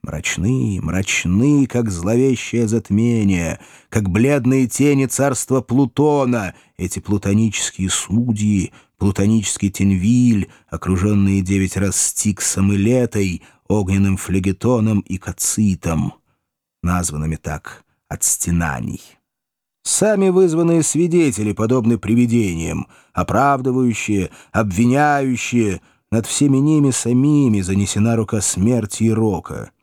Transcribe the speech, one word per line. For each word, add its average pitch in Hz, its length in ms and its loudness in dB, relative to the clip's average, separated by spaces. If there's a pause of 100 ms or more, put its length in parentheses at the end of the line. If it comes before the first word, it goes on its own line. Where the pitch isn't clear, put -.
Мрачны, 101 800 -2
мрачны, 98 840 0
как 120 220 -2
зловещее 113 760 0
затмение, 104 920 0 (300)
как 101 200 0
бледные 131 560 2
тени 139 400 2
царства 131 540 0
Плутона, 127 920 0 (220)
эти 92 220 -6
плутонические 101 920 -2
судьи, 107 800 -2 (240)
плутонический 101 760 0
Тенвиль, 101 800 2 (160)
окружённые 98 760 0
девять 95 340 -2
раз 95 200 -2
Стиксом - 760 -2
и 101 40 2
Летой, 104 680 0 (240)
огненным 98 480 0
флегетоном 104 800 0
и 95 180 -6
кацитом, 85 960 -2 (680)
названными 80 540 -4
так - 480 -12 (240)
от - 160 -8
стенаний. 80 760 -4 (840)
Сами 196 440 0
вызванные 170 540 2
свидетели 147 680 0
подобны 113 440 0
привидениям, 98 920 0 (260)
оправдывающие, 123 1160 0 (220)
обвиняющие, 120 1300 0 (300)
над 110 160 0
всеми 135 320 2
ними 143 320 2
самими 123 720 2
занесена 101 520 0
рука 110 280 -2
смерти 110 640 0
и 110 60 4
рока. 98 600 -4 (120)